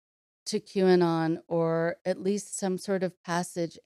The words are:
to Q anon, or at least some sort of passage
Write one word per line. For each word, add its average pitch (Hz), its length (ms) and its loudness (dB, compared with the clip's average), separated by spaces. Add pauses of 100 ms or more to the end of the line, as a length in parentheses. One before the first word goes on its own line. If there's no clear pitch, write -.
(480)
to 214 120 -2
Q 190 280 0
anon, 170 600 4
or 165 560 0
at 185 200 -4
least 196 340 -4
some 185 220 -4
sort 190 240 -2
of 175 180 -6
passage 175 640 -4